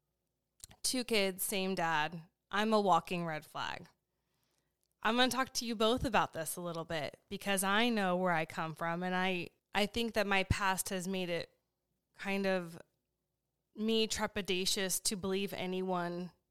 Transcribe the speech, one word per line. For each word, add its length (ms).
Two 220
kids, 380
same 320
dad. 440
I'm 220
a 80
walking 440
red 200
flag. 400
I'm 140
gonna 140
talk 240
to 120
you 100
both 280
about 300
this 240
a 40
little 220
bit 320
because 340
I 240
know 300
where 160
I 100
come 320
from, 260
and 140
I, 320
I 120
think 280
that 140
my 160
past 460
has 180
made 220
it 200
kind 260
of 320
me 300
trepidatious 960
to 120
believe 400
anyone 760